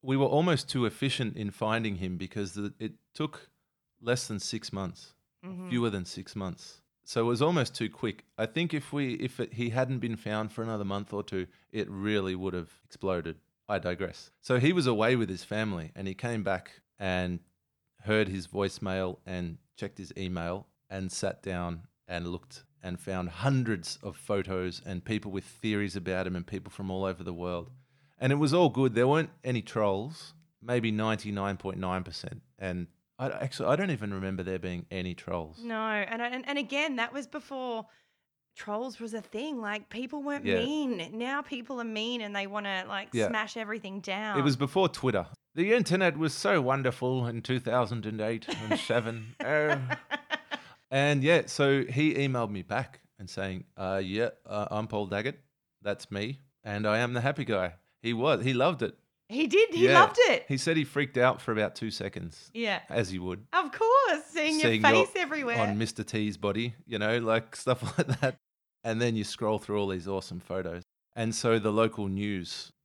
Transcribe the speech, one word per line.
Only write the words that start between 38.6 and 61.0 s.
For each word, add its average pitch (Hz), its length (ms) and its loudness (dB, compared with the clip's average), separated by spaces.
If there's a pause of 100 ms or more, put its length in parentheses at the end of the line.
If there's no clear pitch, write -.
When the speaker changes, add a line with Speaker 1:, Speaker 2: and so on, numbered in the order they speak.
Speaker 2:
was 226 140 -8
a 226 80 -6
thing. 262 380 -6
Like, 208 300 -6
people 262 340 -8
weren't 277 220 -4
Speaker 1:
Yeah. 95 140 2
Speaker 2:
mean. 247 580 -2
Now 262 240 -4
people 247 400 -8
are 233 40 -4
mean 226 360 -4
and 202 120 -8
they 196 140 -4
wanna, 196 400 -4
like, 196 240 -6
Speaker 1:
Yeah. 107 160 0
Speaker 2:
smash 220 300 -2
everything 208 420 -8
down. 202 400 -4
Speaker 1:
It 139 40 2
was 139 120 4
before 143 320 2
Twitter. 107 400 0 (280)
The 185 180 4
internet 180 440 4
was 156 160 0
so 202 280 2
wonderful 131 680 2
in 117 140 -4
two 127 180 0
thousand 117 460 0
and 110 160 -4
eight 110 260 -2
and - 320 -2
seven. 117 600 4
Speaker 2:
<laughs> - 60 -4
Speaker 1:
Oh. 151 360 6 (1080)
And 139 320 4
yeah, 160 220 8
so 139 400 4
he 147 300 4
emailed 127 340 2
me 98 140 -4
back - 380 -4 (180)
and 95 100 -14
saying, 92 360 -6 (120)
"Uh, 98 260 0
yeah, 104 260 0 (160)
uh, 104 260 -4
I'm 107 160 -2
Paul 107 200 -2
Daggett. 107 320 -2 (420)
That's 101 300 -4
me. 107 280 -6 (240)
And 107 240 -2
I 107 120 4
am 120 140 0
the 120 80 0
happy 139 240 0
guy." 92 300 0 (260)
He 117 120 -2
was. 123 300 2
He 131 100 2
loved 135 280 2
it. - 160 -4 (300)
Speaker 2:
He 269 180 0
did. 403 260 6
He 339 140 6
Speaker 1:
Yeah. 294 140 10
Speaker 2:
loved 415 200 8
it. 440 280 6
Speaker 1:
He 139 100 0
said 165 200 2
he 156 60 4
freaked 135 340 0